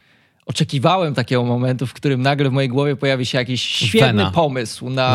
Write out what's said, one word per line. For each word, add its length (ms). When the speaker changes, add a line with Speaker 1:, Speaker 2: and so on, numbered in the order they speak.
Speaker 1:
oczekiwałem 680
takiego 300
momentu, 440
w 60
którym 280
nagle 280
w 40
mojej 160
głowie 260
pojawi 300
się 120
jakiś 240
świetny 460
Speaker 2:
Wena. 240
Speaker 1:
pomysł 580
na, 260